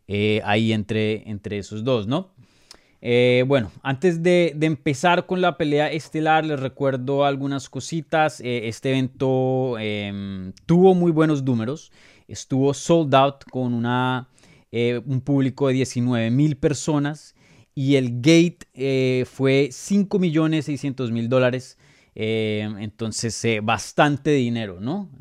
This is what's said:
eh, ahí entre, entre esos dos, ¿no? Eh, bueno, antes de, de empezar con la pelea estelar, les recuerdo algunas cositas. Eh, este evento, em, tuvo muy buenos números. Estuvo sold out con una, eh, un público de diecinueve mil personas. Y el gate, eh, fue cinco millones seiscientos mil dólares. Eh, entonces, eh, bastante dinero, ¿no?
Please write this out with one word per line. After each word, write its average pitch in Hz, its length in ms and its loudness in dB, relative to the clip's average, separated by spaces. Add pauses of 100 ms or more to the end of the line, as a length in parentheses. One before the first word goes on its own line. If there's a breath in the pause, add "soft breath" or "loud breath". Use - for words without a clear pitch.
eh, 104 340 0
ahí 110 300 2
entre, 107 560 -2
entre 104 300 -8
esos 107 260 -10
dos, 120 200 0
¿no? 151 300 -4 (640 soft breath)
Eh, 123 480 2
bueno, 127 240 2 (100)
antes 165 420 -2
de, 175 340 4
de 156 80 0
empezar 165 600 0
con 185 140 -4
la 180 160 0
pelea 147 340 0
estelar, 156 540 0
les 151 160 -4
recuerdo 135 640 -2
algunas 139 460 -2
cositas. 156 720 -2
Eh, 120 260 -4
este 117 220 -6
evento, 131 880 0
em, 101 720 -6 (140)
tuvo 185 300 6
muy 175 160 2
buenos 156 320 2
números. 127 500 -4 (340 soft breath)
Estuvo 135 460 -2
sold 160 400 2
out 139 380 4
con 123 240 -4
una, 123 520 -2 (440 soft breath)
eh, 120 340 0
un 131 160 -2
público 135 460 0
de 131 80 2
diecinueve 120 560 0
mil 143 260 2
personas. 147 800 -2 (400 soft breath)
Y 139 220 2
el 123 180 -2
gate, 165 420 4 (160)
eh, 131 580 0
fue 135 400 2
cinco 196 460 -2
millones 156 480 2
seiscientos 131 460 -6
mil 117 180 -2
dólares. 127 480 0 (420 soft breath)
Eh, 107 480 -2 (120)
entonces, 110 640 -8
eh, 113 160 0
bastante 139 720 0
dinero, 117 500 -2
¿no? 160 400 -8